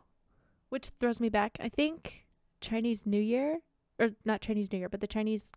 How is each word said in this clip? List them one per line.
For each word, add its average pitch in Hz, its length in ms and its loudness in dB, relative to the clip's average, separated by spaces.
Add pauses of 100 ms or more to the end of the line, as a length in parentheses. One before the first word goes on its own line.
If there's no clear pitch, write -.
(680)
which 254 220 -6 (100)
throws 240 220 2
me 233 80 2
back. 208 280 2
I - 120 -4
think - 560 -2 (340)
Chinese 226 460 -2
New 208 140 4
Year, 269 400 2 (380)
or 226 120 4 (160)
not 214 160 0
Chinese 208 280 0
New 196 80 -2
Year, 180 120 -6
but 202 100 -6
the 208 60 -4
Chinese 214 500 -2